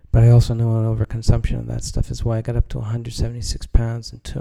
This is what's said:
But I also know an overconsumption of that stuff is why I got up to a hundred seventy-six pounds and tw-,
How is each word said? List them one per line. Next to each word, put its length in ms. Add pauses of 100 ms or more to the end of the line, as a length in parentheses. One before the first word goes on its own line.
(120)
But 120
I 60
also 240
know 240
an 80
overconsumption 760
of 80
that 160
stuff 260
is 140
why 140
I 40
got 140
up 140
to 100
a 40
hundred 300
seventy-six 540
pounds 460
and 100
tw-, 180